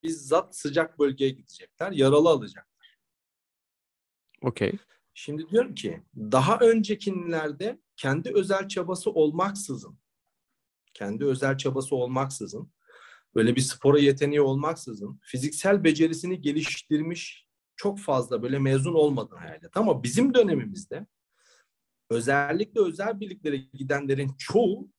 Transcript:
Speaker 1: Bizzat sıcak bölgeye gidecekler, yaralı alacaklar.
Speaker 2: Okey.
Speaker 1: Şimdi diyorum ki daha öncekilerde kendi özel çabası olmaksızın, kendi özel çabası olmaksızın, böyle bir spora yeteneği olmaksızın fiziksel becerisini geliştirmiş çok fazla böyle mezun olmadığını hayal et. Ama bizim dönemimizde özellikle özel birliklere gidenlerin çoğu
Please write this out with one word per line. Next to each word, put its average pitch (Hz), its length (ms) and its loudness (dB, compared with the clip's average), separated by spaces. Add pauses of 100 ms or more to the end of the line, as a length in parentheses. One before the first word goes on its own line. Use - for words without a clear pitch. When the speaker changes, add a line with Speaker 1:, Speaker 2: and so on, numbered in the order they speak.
Speaker 1:
Bizzat 160 540 -2
sıcak 147 420 -2
bölgeye 135 320 2
gidecekler, - 640 -12
yaralı 147 360 6
alacaklar. - 680 -2 (1500)
Speaker 2:
Okey. 120 300 -2 (420)
Speaker 1:
Şimdi 156 340 -10
diyorum 233 260 0
ki - 280 -8 (140)
daha 131 420 2
öncekilerde 190 1200 0 (180)
kendi 139 380 -2
özel 196 340 2
çabası 180 420 -4
olmaksızın, 165 880 -2 (960)
kendi 104 300 -6
özel 135 340 0
çabası 135 380 -4
olmaksızın, 127 760 -4 (640)
böyle 117 220 4
bir 131 40 2
spora 139 380 4
yeteneği 143 420 4
olmaksızın 135 840 -2
fiziksel 151 640 -2
becerisini 160 560 0
geliştirmiş 151 1040 -4 (320)
çok 202 240 -4
fazla 123 420 -2
böyle 131 160 -2
mezun 135 360 2
olmadığını 139 440 2
hayal 85 260 -16
et. - 120 -6
Ama 180 260 2
bizim 247 320 2
dönemimizde 156 720 0 (1040)
özellikle 143 680 0
özel 196 400 -2
birliklere 170 360 -6
gidenlerin 135 840 -4
çoğu 214 600 0